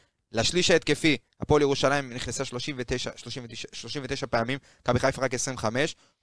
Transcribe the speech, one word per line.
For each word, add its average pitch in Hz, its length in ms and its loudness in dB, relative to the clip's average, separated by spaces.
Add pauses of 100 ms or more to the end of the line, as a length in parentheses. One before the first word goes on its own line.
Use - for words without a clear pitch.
(320)
לשליש 160 400 2
ההתקפי, 151 460 4 (240)
הפועל 147 200 6
ירושלים 139 520 2
נכנסה 127 320 -6
שלושים 127 340 -8
ותשע, 123 360 -4
שלושים 123 300 -12
ותשע, 110 280 -14
שלושים 117 320 -10
ותשע 135 240 -6
פעמים, 120 300 0 (220)
מכבי 123 180 2
חיפה 131 220 2
רק 131 120 0
עשרים 127 240 -4
וחמש. 117 380 -2 (280)